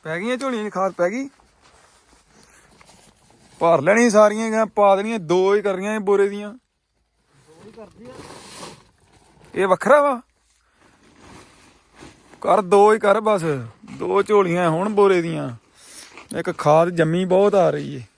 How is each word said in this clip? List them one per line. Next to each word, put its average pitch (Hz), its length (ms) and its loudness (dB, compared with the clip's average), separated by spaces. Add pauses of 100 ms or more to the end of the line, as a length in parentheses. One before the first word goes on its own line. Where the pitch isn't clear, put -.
ਪੈ 160 160 -10
ਗਈਆਂ 233 180 -6
ਝੋਲੀਆਂ 240 280 -6
'ਚ 202 80 -10
ਖਾਦ, 185 200 -4
ਪੈ 175 160 -2
ਗਈ? 262 180 -8 (2250)
ਭਰ 165 200 2
ਲੈਣੀ 220 280 2
ਸਾਰੀਆਂ, 214 420 2
ਗਾ 220 160 -2
ਪਾ 202 280 4
ਦੇਣੀਆਂ, 220 240 -6
ਦੋ 185 360 0
ਹੀ 208 60 0
ਕਰਨੀਆਂ 196 340 -4
ਇਹ 220 40 -4
ਬੋਰੇ 196 300 0
ਦੀਆਂ। 208 240 -12 (3000)
ਇਹ - 140 -2
ਵੱਖਰਾ 262 340 4
ਵਾ, 269 200 0 (2250)
ਕਰ 196 220 0
ਦੋ 202 300 4
ਹੀ 220 60 0
ਕਰ 208 220 2
ਬਸ, 208 220 0 (540)
ਦੋ 185 260 -2
ਝੋਲੀਆਂ 180 460 0
ਹੁਣ 175 220 -2
ਬੋਰੇ 196 300 4
ਦੀਆਂ। 156 280 -8 (920)
ਇੱਕ 180 180 -6
ਖਾਦ 160 340 4
ਜੰਮੀ 165 360 0
ਬਹੁਤ 196 280 2
ਆ 175 140 4
ਰਹੀ 143 260 -6
ਏ। 127 80 -14 (140)